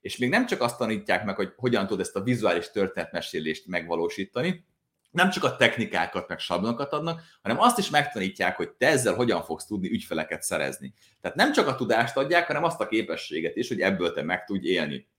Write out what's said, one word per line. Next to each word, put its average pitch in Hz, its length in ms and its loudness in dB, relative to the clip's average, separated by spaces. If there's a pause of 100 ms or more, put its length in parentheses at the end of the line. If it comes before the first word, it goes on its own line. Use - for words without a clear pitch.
és - 160 -8
még 123 120 2
nem - 160 4
csak - 160 -2
azt 120 160 0
tanítják 104 480 0
meg, 95 100 -2
hogy 95 200 -2
hogyan 117 320 2
tud 98 120 -2
ezt - 160 -4
a 98 80 -2
vizuális 101 460 2
történetmesélést 82 960 -4
megvalósítani, 87 960 -4 (460)
nem 180 180 4
csak - 140 -2
a 127 120 2
technikákat, 95 720 0
meg 85 120 -8
sablonokat 117 540 -2
adnak, 165 280 -4 (200)
hanem - 180 0
azt 240 180 6
is 196 120 -2
megtanítják, 95 680 0
hogy 85 140 -4
te - 180 2
ezzel 123 260 4
hogyan 104 300 2
fogsz - 220 -8
tudni 95 260 -4
ügyfeleket 80 500 -4
szerezni. 69 520 -4 (280)
Tehát 98 160 -6
nem 262 140 4
csak 214 160 4
a 127 80 0
tudást 120 420 2
adják, 170 300 2
hanem 151 160 0
azt 165 180 0
a - 60 0
képességet 82 680 -2
is, - 120 -2
hogy 107 140 -4
ebből 90 320 2
te 71 80 -4
meg 87 240 -4
tudj 95 220 -4
élni. 78 400 0 (120)